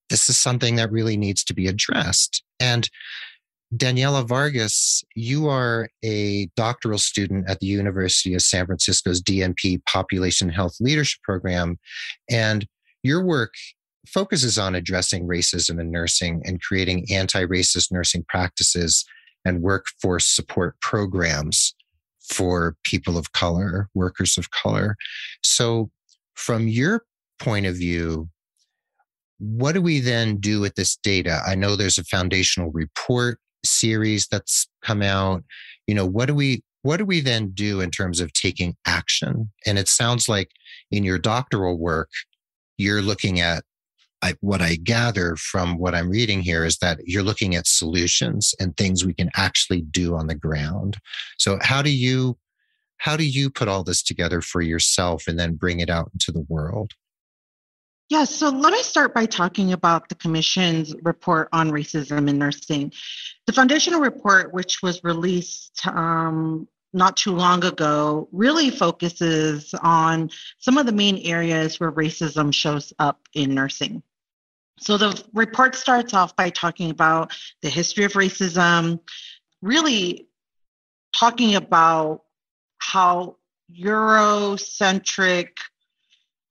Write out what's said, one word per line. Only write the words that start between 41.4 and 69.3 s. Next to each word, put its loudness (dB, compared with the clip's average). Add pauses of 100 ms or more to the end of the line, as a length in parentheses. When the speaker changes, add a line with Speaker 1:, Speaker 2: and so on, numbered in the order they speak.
Speaker 1:
work, -2 (680)
you're 2
looking 0
at, 0 (640)
I, -2
what 0
I 0
gather 0
from -2
what 0
I'm 0
reading 0
here 0
is 0
that -2
you're -2
looking 0
at -4
solutions 0
and -4
things 2
we -2
can -2
actually 0
do -2
on -2
the -4
ground. -4 (400)
So 0
how 2
do 2
you, 2 (600)
how -2
do 0
you 0
put -2
all 0
this -2
together -2
for -4
yourself 0
and -2
then -2
bring -2
it -2
out -2
into -4
the -4
world? -4 (1200)
Speaker 2:
Yeah, 4
so 0
let 4
me 2
start 2
by 2
talking 0
about 2
the -12
Commission's 0
report 0
on 2
racism -2
in 2
nursing. -2 (560)
The 0
foundational 4
report, 2
which -4
was -2
released, -4
um, -2 (240)
not 4
too 0
long 4
ago, 0
really 2
focuses 0